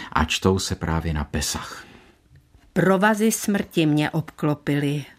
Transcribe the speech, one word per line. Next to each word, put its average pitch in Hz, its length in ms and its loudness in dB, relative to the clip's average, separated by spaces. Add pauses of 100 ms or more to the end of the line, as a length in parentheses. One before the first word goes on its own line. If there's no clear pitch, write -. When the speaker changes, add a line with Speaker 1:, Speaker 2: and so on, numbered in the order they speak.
(120)
Speaker 1:
a - 120 2
čtou 95 340 2
se - 160 -4
právě 82 380 -2
na 76 120 -2
Pesach. - 600 -6 (880)
Speaker 2:
Provazy 202 600 4
smrti 202 540 0
mě 151 240 2
obklopily, 147 960 -2 (140)